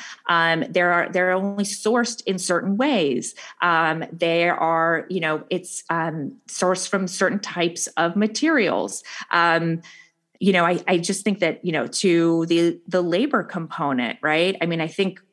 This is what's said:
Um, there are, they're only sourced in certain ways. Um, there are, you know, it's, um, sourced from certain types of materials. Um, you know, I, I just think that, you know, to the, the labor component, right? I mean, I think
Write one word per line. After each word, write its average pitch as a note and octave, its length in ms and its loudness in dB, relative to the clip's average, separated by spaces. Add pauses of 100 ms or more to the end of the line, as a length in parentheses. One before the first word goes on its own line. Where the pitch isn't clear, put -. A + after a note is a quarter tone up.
(300)
Um, E3 400 2
there F3 220 2
are, F3 180 2
they're F3+ 220 0
only G3+ 320 0
sourced A3+ 640 0
in F#3+ 100 0
certain F3+ 400 0
ways. G3+ 560 0 (300)
Um, E3 480 2
there E3+ 440 2
are, E3 540 2
you F#3 120 -2
know, D#3 280 -2
it's, - 400 -6
um, D#3+ 440 -4 (140)
sourced F#3 400 0
from F#3+ 200 -2
certain F#3+ 320 -2
types E3+ 480 -4 (100)
of E3+ 180 0
materials. G#3+ 880 0 (280)
Um, E3 500 2 (580)
you F#3+ 140 4
know, F3 100 4
I, F3 240 2
I F3+ 120 2
just F#3+ 240 -4
think G3+ 160 0
that, E3 260 -2
you F3+ 60 -2
know, C3+ 160 0
to E3 580 2
the, E3+ 420 2
the F3+ 140 0
labor F#3+ 400 0
component, D#3 800 -4
right? E3 400 0
I E3+ 60 -2
mean, E3+ 140 -2
I D#3+ 60 -4
think F#3 320 -4 (140)